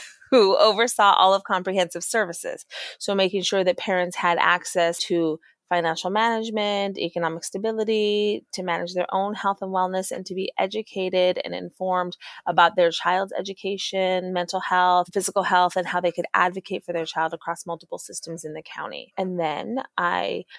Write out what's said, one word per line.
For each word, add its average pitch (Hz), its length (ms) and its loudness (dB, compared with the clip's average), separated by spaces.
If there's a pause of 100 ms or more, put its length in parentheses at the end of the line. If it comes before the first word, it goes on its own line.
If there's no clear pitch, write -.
<laughs> - 220 -12
who 202 260 6
oversaw 214 560 6
all 190 220 6
of 196 80 0
comprehensive 185 600 -2
services. - 640 -4 (320)
So - 160 -4
making 190 300 2
sure 190 200 2
that 175 140 2
parents 180 400 -2
had 175 220 2
access 170 640 2
to 160 360 0 (300)
financial 170 400 0
management, 208 880 0
economic 165 460 -4
stability, 208 1080 -2
to 190 100 -6
manage 175 300 -4
their 180 200 -2
own 196 200 0
health 196 280 -2
and 190 80 -6
wellness, 190 420 -2
and 190 140 -8
to 190 80 -10
be 190 240 -6
educated 185 840 -2
and 175 100 -10
informed 180 640 -4 (300)
about 170 320 4
their 170 120 6
child's 185 480 -2
education, 190 920 -4
mental 180 300 -4
health, 180 520 4
physical 190 300 0
health, 180 320 4
and 180 100 -2
how 175 140 -2
they 180 140 0
could 170 100 -4 (100)
advocate 185 520 0
for 175 80 -8
their 165 120 -4
child 160 280 -2
across 165 320 -8
multiple 170 320 -10
systems - 480 -12
in 156 80 -10
the 156 80 -12
county. - 560 -12
And 185 200 -4
then 165 460 -4 (140)
I 175 480 -2 (140)